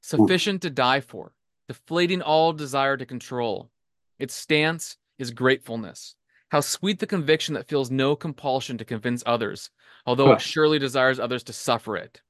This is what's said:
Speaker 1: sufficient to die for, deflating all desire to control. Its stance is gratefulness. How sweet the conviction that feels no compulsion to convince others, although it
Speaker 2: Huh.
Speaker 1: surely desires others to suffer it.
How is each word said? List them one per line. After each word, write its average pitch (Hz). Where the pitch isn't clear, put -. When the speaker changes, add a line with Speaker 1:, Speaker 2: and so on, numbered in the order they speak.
Speaker 1:
sufficient 175
to 175
die 131
for, -
deflating 175
all 160
desire 139
to 131
control. 120
Its 135
stance 156
is 120
gratefulness. 117
How 147
sweet 185
the 220
conviction 156
that 101
feels 135
no 135
compulsion 135
to 113
convince 120
others, 113
although 127
it -
Speaker 2:
Huh. -
Speaker 1:
surely 156
desires 131
others 120
to -
suffer 113
it. -